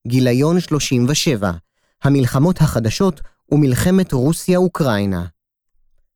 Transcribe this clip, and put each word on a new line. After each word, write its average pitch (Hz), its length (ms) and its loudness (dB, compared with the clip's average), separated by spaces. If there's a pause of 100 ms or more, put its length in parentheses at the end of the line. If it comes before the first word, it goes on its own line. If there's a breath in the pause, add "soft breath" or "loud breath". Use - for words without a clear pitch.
גיליון 127 520 2
שלושים 131 480 0
ושבע, 123 420 -2 (520)
המלחמות 139 580 0
החדשות 139 600 0 (300 soft breath)
ומלחמת 151 640 2
רוסיה-אוקראינה. 127 1120 0 (920)